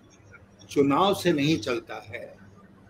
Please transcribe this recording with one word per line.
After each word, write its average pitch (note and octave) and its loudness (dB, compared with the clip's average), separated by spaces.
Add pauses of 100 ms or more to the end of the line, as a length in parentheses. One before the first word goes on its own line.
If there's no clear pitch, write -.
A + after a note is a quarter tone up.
(680)
चुनाव D3 2
से F3 0
नहीं D3+ 0
चलता A#2 -8
है, A#2 -16 (520)